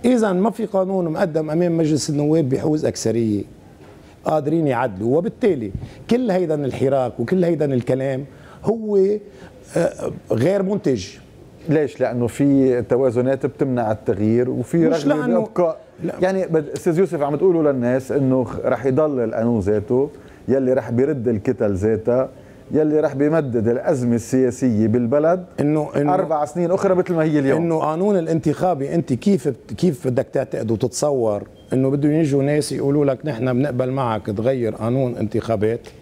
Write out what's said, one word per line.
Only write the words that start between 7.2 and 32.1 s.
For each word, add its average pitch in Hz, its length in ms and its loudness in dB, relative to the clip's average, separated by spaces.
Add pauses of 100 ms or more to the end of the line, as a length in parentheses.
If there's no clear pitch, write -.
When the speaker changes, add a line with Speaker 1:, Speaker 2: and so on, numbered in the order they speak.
Speaker 1:
هيدا 151 280 0
الكلام 131 520 -2 (380)
هو، 214 340 0 (800)
آه، - 340 -2 (200)
غير 180 320 2
منتج. 147 420 -2 (640)
Speaker 2:
ليش؟ 147 320 0
لأنه 120 260 0
في 135 540 2
توازنات 131 640 2
بتمنع 123 460 -2
التغيير 110 580 0
وفي 123 280 -4
Speaker 1:
مش - 280 2
Speaker 2:
رغبة 302 160 2
Speaker 1:
لأنه 233 180 0
Speaker 2:
بإبقاء، 175 380 -2 (260)
Speaker 1:
لا. 165 180 -6
Speaker 2:
يعني 185 240 0
بد-، 156 240 -2
أستاذ 156 300 0
يوسف 165 220 0
عم 147 140 0
تقولوا 165 360 2
للناس 127 400 0
إنه 131 320 2
خ-، - 220 -8
رح 123 200 0
يضل 139 340 2
القانون 113 400 0
ذاته 107 500 0 (380)
يلي 127 260 2
رح 127 160 0
بيرد 131 380 0
الكتل 110 460 0
ذاتها 110 560 0 (420)
يلي 151 280 2
رح 147 140 0
بيمدد 135 540 0
الأزمة 123 480 0
السياسية 117 720 2
بالبلد 147 580 2 (140)
Speaker 1:
إنه، 147 360 0
إنه 147 180 2
Speaker 2:
أربع 160 320 0
سنين 170 260 -2
أخرى 190 240 2
مثل 180 180 0
ما 160 100 2
هي 151 160 2
اليوم. 143 220 2
Speaker 1:
إنه 165 180 0
قانون 170 380 0
الانتخابي 160 800 -2
أنت 165 180 0
كيف 170 340 0
بت-، - 260 -6
كيف 147 340 0
بدك 131 260 0
تعتقد 120 380 -2
وتتصور 113 720 0 (300)
إنه 131 160 2
بده 143 200 0
يجوا 143 340 2